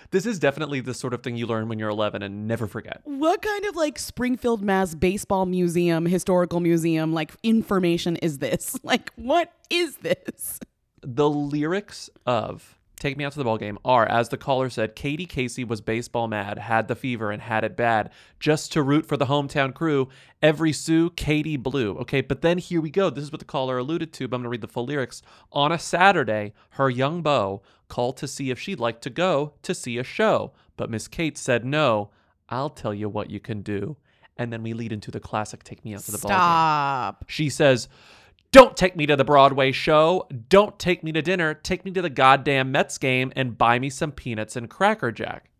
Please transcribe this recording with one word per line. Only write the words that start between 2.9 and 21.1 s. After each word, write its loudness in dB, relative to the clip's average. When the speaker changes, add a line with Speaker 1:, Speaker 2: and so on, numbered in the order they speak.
Speaker 2:
What 0
kind -4
of, -8
like, -2
Springfield, -2
Mass 0
baseball 0
museum, 2
historical 2
museum, 2
like, -4
information 2
is -4
this? -4
<laughs> -14
Like, -2
what 0
is -2
this? -6
Speaker 1:
The 0
lyrics -4
of -4
Take -6
Me -6
Out -6
to -10
the -4
Ball 2
Game -8
are, 6
as 2
the -4
caller 0
said, -4
"Katie -8
Casey -6
was -4
baseball -4
mad, -6
had -2
the -2
fever -4
and -6
had -2
it -6
bad. 0
Just 0
to 2
root 2
for -2
the 0
hometown 0
crew, 0
every 4
Sioux, 2